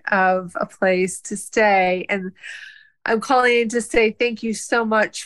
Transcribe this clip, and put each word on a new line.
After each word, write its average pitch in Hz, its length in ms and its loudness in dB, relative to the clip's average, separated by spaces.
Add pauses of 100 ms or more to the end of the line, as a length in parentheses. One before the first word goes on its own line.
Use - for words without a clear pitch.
(120)
of 185 480 0
a - 60 -2
place 185 560 0
to - 140 -10
stay. 190 720 2
And 190 240 -6 (760)
I'm 226 140 0
calling 247 440 2
in 226 60 -2
to 240 120 -2
say 220 300 2
thank 240 320 -4
you 226 100 -4
so 233 320 -2
much 214 400 0